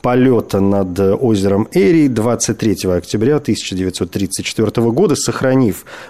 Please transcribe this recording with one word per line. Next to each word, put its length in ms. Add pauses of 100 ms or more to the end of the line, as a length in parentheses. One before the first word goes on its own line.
полёта 580
над 400
озером 720
Эри 380
двадцать 500
третьего 380
октября 420
тысяча 360
девятьсот 360
тридцать 340
четвёртого 460
года, 240
сохранив 680 (260)